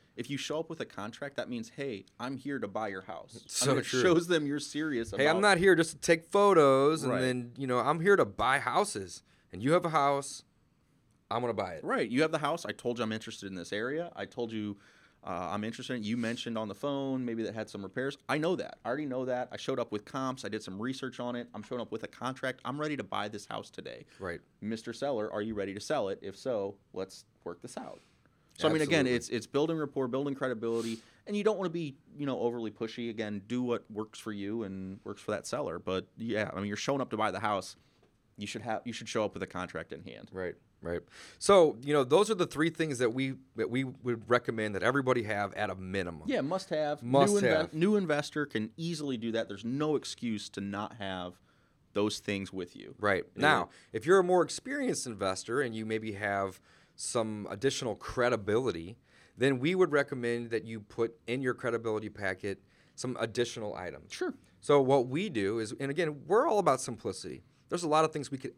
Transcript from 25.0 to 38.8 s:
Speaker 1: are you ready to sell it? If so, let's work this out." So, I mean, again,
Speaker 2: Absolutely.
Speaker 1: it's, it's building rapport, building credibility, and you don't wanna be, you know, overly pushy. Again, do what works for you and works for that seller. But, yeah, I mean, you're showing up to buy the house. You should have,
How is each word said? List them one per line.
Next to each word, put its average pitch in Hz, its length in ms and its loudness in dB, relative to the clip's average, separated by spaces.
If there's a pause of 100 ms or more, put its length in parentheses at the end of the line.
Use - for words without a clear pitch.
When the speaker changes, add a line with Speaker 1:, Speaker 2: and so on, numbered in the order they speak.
Speaker 1:
are 104 80 -4
you 110 140 -4
ready 98 180 -4
to 101 80 -8
sell 127 300 0
it? 98 100 -4
If 95 160 -10
so, 101 380 -4 (180)
let's - 320 -8 (200)
work 85 180 -10
this - 160 -12
out." - 240 -12 (560)
So, 156 100 4
I 156 40 4
mean, 156 100 4
again, 147 240 4
Speaker 2:
Absolutely. 123 100 2
Speaker 1:
it's, 120 140 -2
it's 113 160 -2
building 160 320 0
rapport, 135 300 -2
building 139 260 -2
credibility, 117 640 -2 (280)
and 208 80 -6
you 208 80 0
don't 208 140 4
wanna 185 140 -2
be, 160 260 -6 (220)
you 143 80 -4
know, 127 120 -2
overly 117 320 0
pushy. 113 380 -6
Again, 104 400 -4
do 123 140 0
what 120 280 -2
works 110 280 -8
for 113 120 -10
you 104 340 -4
and 95 400 -8
works 104 180 -12
for - 80 -8
that 104 160 -4
seller. 117 320 -4
But, 92 280 -2 (120)
yeah, 107 340 -2
I - 60 -6
mean, 101 80 -2
you're 104 100 -4
showing 139 240 0
up 120 100 -4
to 110 60 -4
buy 107 140 2
the 92 100 -4
house. 104 360 -2 (600)
You 104 100 -8
should 107 140 -8
have, 110 240 -4